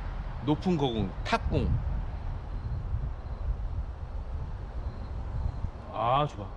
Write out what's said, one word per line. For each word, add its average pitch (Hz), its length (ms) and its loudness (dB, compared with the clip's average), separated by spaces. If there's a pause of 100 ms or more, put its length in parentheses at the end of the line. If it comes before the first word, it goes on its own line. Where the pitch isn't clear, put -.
(460)
높은 156 320 4
거공, 113 340 4 (140)
탑공. - 440 4 (4000)
아, 123 340 6
좋아. 101 200 -4 (100)